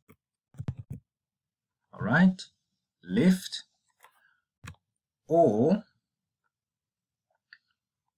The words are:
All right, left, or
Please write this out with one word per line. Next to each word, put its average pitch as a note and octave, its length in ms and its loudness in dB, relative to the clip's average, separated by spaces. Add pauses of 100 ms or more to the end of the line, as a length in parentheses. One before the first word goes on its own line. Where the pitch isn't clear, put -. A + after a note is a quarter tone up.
(1900)
All - 80 -16
right, E3 400 2 (600)
left, D#3+ 640 -2 (1600)
or D#3 560 2 (2250)